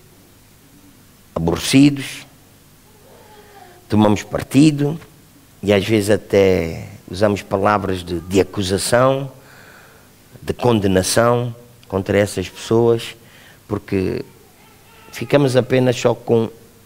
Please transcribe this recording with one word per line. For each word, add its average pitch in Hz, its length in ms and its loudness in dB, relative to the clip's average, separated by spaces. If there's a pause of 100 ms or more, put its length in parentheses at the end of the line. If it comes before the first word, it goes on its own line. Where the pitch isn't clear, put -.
(1400)
aborrecidos, 135 880 2 (1600)
tomamos 104 340 2
partido 143 760 0 (640)
e 101 120 0
às 98 120 2
vezes 104 240 0
até 92 800 0 (220)
usamos 101 320 -2
palavras 98 600 -2
de, 87 160 -6
de 90 220 0
acusação, 123 880 -2 (1120)
de 98 120 -8
condenação 117 1040 0 (320)
contra 95 300 -2
essas 101 320 -2
pessoas, 117 640 0 (520)
porque 95 560 -4 (880)
ficamos 131 440 0
apenas 127 400 2
só 117 200 0
com 113 340 0 (360)